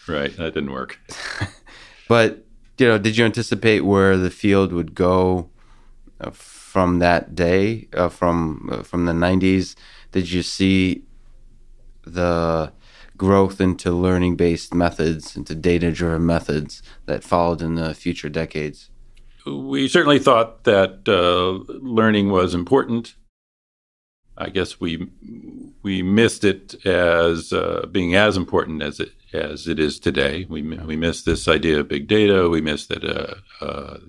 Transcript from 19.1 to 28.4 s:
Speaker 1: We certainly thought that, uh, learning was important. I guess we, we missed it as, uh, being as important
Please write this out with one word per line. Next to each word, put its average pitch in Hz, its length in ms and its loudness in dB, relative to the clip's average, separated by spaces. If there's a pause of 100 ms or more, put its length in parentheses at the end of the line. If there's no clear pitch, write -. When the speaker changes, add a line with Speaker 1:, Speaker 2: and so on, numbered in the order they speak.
Speaker 1:
We 135 420 -4
certainly 147 300 4
thought 117 460 2
that, 98 440 2
uh, 90 640 0 (100)
learning 110 480 2
was 90 240 2
important. 117 600 -2 (1300)
I 85 100 -10
guess 90 300 -4
we, 85 280 -4 (760)
we 95 200 -2
missed 101 420 4
it - 420 -2
as, 85 640 2
uh, 85 380 -2
being 87 240 0
as 104 220 4
important 82 460 -2